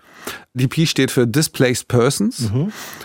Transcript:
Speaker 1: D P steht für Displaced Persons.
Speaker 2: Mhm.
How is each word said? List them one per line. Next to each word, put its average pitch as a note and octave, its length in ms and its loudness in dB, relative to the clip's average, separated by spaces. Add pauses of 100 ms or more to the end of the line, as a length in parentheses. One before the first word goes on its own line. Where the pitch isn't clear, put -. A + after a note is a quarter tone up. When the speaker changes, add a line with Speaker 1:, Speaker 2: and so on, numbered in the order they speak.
(540)
Speaker 1:
D B2+ 120 0
P D#3 200 0
steht C3+ 240 0
für B2 160 2
Displaced C3 640 0
Persons. B2+ 640 2
Speaker 2:
Mhm. D#3+ 200 0 (320)